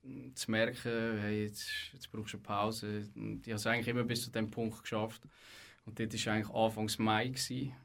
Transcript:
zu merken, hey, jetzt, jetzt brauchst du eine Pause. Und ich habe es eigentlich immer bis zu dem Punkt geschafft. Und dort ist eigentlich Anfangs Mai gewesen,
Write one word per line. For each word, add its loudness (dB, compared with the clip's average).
zu -4
merken, 2
hey, 2
jetzt, -6
jetzt -16
brauchst -6
du -8
eine -14
Pause. -2
Und -6
ich -4
habe -2
es -4
eigentlich 4
immer 2
bis 0
zu -8
dem 0
Punkt -2
geschafft. -2
Und -8
dort -2
ist -2
eigentlich 2
Anfangs 4
Mai 4
gewesen, -2